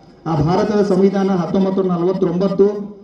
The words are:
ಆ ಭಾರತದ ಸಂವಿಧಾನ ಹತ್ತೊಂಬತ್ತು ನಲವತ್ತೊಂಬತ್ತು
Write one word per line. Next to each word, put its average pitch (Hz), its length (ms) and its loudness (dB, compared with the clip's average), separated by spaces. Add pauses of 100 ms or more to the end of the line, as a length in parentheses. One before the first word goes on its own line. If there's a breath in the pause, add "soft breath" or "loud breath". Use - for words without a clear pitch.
(300 loud breath)
ಆ 165 60 -2
ಭಾರತದ 196 500 0
ಸಂವಿಧಾನ 190 440 2
ಹತ್ತೊಂಬತ್ತು 190 520 0
ನಲವತ್ತೊಂಬತ್ತು 185 840 0 (380)